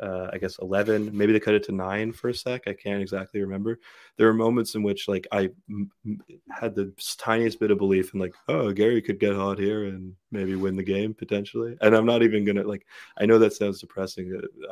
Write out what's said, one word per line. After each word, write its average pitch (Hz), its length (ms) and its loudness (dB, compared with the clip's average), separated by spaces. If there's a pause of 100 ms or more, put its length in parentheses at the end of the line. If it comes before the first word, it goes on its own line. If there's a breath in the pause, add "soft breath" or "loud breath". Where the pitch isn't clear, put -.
uh, 92 320 -8
I 95 60 -8
guess 92 200 -8
eleven, 104 580 0
maybe 104 180 4
they 107 60 4
cut 107 140 2
it 104 100 4
to - 80 -8
nine 98 400 -4
for 123 180 -6
a 120 40 -4
sec. 123 320 -8
I 104 60 -6
can't 101 300 -6
exactly 98 400 -6
remember. 101 360 -4 (380 loud breath)
There 113 120 6
were 110 40 8
moments 113 440 0
in 107 60 -2
which, 101 260 -2
like, 95 220 -2
I 98 200 0 (180)
m-, 101 220 -6 (160)
m-, 104 160 -8 (260)
had 110 260 -6
the 98 240 -4
s-, - 180 -10
tiniest 113 440 0
bit 104 100 2
of 101 60 4
belief 95 380 2
in, 98 60 -4
like, 90 140 -6 (140)
"Oh, 131 240 0
Gary 107 300 2
could 98 180 -4
get 101 140 2
hot 98 240 -2
here 104 260 -2
and 92 300 -10 (160)
maybe 95 240 -4
win 95 220 -2
the 98 60 -2
game 98 300 -2
potentially." 113 720 -6
And 107 120 8
I'm 110 120 6
not 117 160 4
even 107 240 4
gonna, 101 160 2
like, 98 240 -6 (320 loud breath)
I 104 80 2
know 113 140 8
that 110 120 6
sounds 101 280 -2
depressing. 92 540 -8
Uh, 87 120 -8 (260)